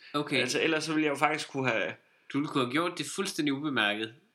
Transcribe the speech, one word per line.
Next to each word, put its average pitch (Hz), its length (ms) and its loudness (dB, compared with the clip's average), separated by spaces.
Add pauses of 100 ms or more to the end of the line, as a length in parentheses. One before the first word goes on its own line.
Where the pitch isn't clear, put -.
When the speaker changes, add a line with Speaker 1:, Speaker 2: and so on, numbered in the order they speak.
(140)
Speaker 1:
Okay. 147 260 0
Speaker 2:
Altså, 123 220 0
ellers 151 220 2
så 160 80 -2
ville 156 140 4
jeg 147 40 2
jo 139 80 0
faktisk 151 320 0
kunne 131 180 0
have 101 240 0 (400)
Speaker 1:
Du 135 60 -2
ville 151 100 0
kunne 143 160 2
have 123 80 -2
gjort 175 260 0
det 151 80 -4
fuldstændig 156 480 -2
ubemærket. 113 600 0 (200)